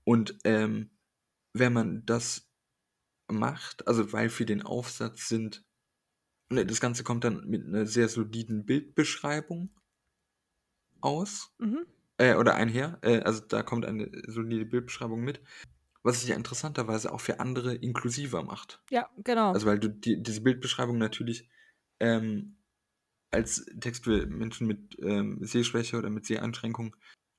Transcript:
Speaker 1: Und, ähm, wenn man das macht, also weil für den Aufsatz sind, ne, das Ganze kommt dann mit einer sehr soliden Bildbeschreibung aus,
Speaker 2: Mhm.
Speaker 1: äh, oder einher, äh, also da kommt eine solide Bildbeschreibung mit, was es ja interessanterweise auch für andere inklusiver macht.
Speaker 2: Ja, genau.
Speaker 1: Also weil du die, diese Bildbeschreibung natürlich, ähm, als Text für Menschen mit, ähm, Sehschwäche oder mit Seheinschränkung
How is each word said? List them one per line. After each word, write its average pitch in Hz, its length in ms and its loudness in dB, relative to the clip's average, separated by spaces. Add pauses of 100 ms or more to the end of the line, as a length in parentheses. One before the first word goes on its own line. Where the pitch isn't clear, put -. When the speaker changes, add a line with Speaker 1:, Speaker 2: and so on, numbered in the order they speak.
Speaker 1:
Und, 113 400 6
ähm, 107 460 2 (600)
wenn 123 200 4
man 113 340 0
das - 420 0 (800)
macht, 117 600 -2
also 113 240 2
weil 110 180 0
für 117 160 -2
den 101 160 0
Aufsatz - 680 -6
sind, 110 360 -4 (840)
ne, 123 180 2
das 110 140 -2
Ganze 120 220 -2
kommt 117 220 -2
dann 110 240 -2
mit 107 180 -2
einer 104 200 0
sehr 110 220 4
soliden 110 580 -4
Bildbeschreibung 151 1040 -2 (1300)
aus, 156 580 -4
Speaker 2:
Mhm. 240 280 -2 (320)
Speaker 1:
äh, 123 160 10
oder 113 200 8
einher, 123 480 0
äh, 113 180 6
also 110 200 2
da 110 220 -2
kommt 117 240 -4
eine 107 240 -6 (160)
solide 113 400 -4
Bildbeschreibung 117 560 -4
mit, 139 180 -4 (640)
was 120 160 2
es 123 100 -2
ja 107 80 0
interessanterweise 117 760 -4
auch 117 80 -6
für - 200 -2
andere 123 340 -2
inklusiver 120 680 -2
macht. - 480 -12
Speaker 2:
Ja, 240 200 0 (120)
genau. 226 300 4
Speaker 1:
Also 107 140 2
weil 104 120 4
du 107 100 0
die, 107 340 0
diese 110 180 -4
Bildbeschreibung 123 580 2
natürlich, 117 500 -2 (520)
ähm, 110 560 2 (760)
als - 340 0 (140)
Text 120 240 -8
für 101 220 4
Menschen 113 400 -4
mit, 104 340 -4
ähm, 101 420 0
Sehschwäche 117 560 0
oder 104 120 -2
mit 107 160 -6
Seheinschränkung 113 680 -4 (420)